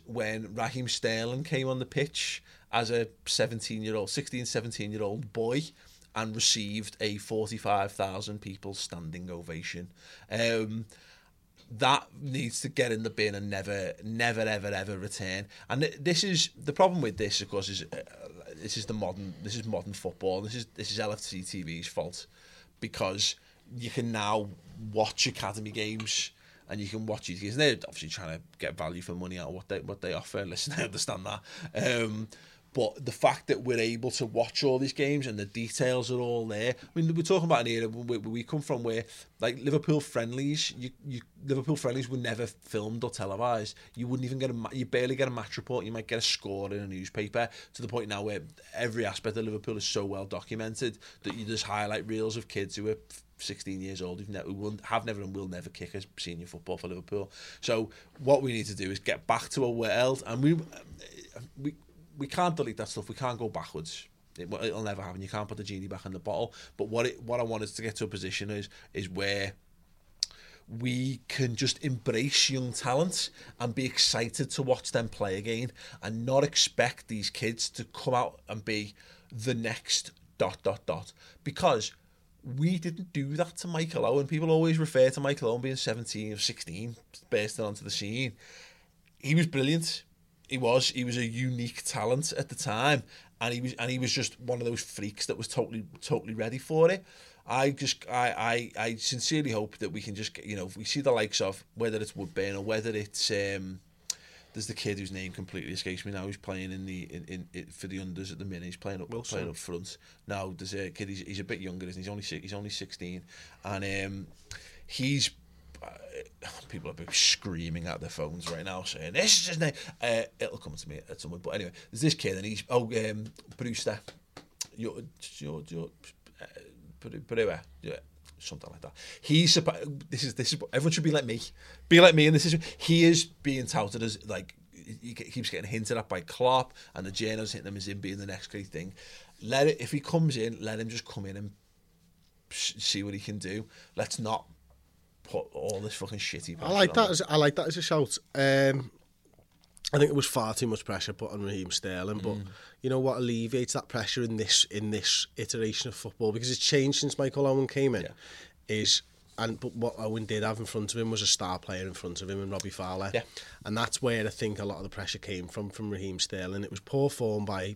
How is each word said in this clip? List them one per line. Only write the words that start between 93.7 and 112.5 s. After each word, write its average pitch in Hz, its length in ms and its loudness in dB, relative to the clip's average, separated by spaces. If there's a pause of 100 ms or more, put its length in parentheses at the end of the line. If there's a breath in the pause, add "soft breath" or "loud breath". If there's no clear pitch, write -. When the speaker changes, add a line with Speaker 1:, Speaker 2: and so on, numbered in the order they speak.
Speaker 1:
and 120 140 -2
he 127 120 0
was 123 100 2
just - 300 0
one 123 180 -2
of 120 60 -2
those 117 180 0
freaks - 440 -6
that 104 120 -2
was 113 80 -4
totally, 110 380 -2 (160)
totally 113 340 -2
ready 113 240 -2
for 160 320 6
it. 190 140 0 (420 loud breath)
I 131 240 4
just, 135 400 -2
I, 117 680 2
I, 107 60 0
I 117 140 0
sincerely 135 560 2
hope 107 260 -2
that 104 120 -2
we 104 100 -6
can 98 160 -8
just, 107 220 -6
you 104 180 -8
know, 92 100 -4
if 98 100 -10
we 107 60 -10
see 135 200 -2
the 135 100 6
likes 110 280 2
of, 98 240 -2 (120)
whether 110 220 0
it's 107 180 -6
Woodburn 98 400 -2
or 98 80 -4
whether 110 260 0
it's, 104 400 -2
um, 98 480 -2 (720 loud breath)
there's 104 140 -6
the 110 80 -4
kid 101 240 -2
whose 95 140 -6
name 92 180 -6
completely 90 420 -6
escapes 92 320 -4
me 101 60 -6
now, 95 140 -6
who's 101 120 -6
playing 95 360 -6
in 95 120 -8
the, 92 180 -6
in, 85 240 -10
in, 90 260 -10
in, 90 140 -10
for - 200 -12
the 95 120 -6
unders 92 340 -8
at 80 80 -10
the 95 40 -8
minute. 90 200 -8
He's 90 120 -10
playing 98 260 -6
up, - 80 -12
Speaker 2:
Wilson. 113 280 -6
Speaker 1:
playing 87 120 -4
up 80 60 -8
front. 90 420 -8 (280 soft breath)
No, 98 320 -4
there's 95 160 -8
a 98 160 -4
kid. 98 180 -8
He's, 98 120 -8
he's 95 180 -8
a 101 60 -4
bit 98 160 -6
younger, 92 260 -8
isn't 92 140 -10
he? 92 40 -8
He's 98 60 -8
only 104 140 -8
si-, - 160 -8
he's 95 140 -10